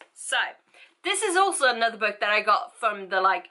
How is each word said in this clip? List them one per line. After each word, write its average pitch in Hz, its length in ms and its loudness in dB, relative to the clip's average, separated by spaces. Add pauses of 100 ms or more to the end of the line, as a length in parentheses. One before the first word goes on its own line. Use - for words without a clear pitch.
(140)
So, - 240 -6 (640)
this 381 180 -2
is 381 160 0
also 370 300 2
another 226 300 0
book 208 220 -2
that 208 100 -2
I 208 120 2
got 202 360 0
from 202 320 -4
the, 190 120 0
like, 185 300 2